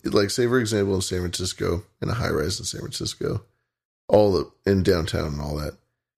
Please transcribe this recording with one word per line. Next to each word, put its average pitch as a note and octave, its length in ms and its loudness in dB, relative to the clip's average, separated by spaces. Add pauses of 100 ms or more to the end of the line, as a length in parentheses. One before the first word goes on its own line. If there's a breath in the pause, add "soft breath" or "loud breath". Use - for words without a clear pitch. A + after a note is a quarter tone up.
like, G2+ 240 2
say, A#2+ 180 0
for B2 100 2
example, G#2 380 2
in F#2 60 -2
San F2+ 180 -4
Francisco, F2+ 640 -4 (180)
in - 60 -4
a - 60 -2
high A2+ 160 -2
rise D2+ 300 -2
in - 60 -12
San - 140 -8
Francisco, - 640 -6 (640)
all G#2 240 6
the, D#2+ 180 0 (160)
in G2 160 4
downtown E2 520 0
and C#2+ 80 -8
all D2 160 -6
that, D2 180 -6 (420)